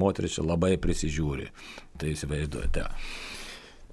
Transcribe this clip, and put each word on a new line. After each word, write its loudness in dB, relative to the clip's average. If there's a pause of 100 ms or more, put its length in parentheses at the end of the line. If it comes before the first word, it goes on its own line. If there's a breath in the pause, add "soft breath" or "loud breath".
moteris 2
čia 0
labai 4 (100)
prisižiūri.“ 0 (480 loud breath)
Tai -2
įsivaizduojate. 0 (1080 loud breath)